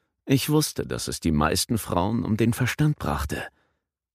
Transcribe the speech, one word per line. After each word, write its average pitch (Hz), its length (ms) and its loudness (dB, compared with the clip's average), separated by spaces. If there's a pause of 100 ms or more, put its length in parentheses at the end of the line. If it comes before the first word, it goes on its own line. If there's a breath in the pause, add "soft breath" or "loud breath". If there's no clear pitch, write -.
(260 soft breath)
Ich 139 220 2
wusste, - 380 0
dass 64 220 -6
es - 120 -8
die 80 120 2
meisten 78 440 2
Frauen 101 480 0
um 104 120 0
den 117 180 4
Verstand 151 440 0
brachte. - 480 -4 (680)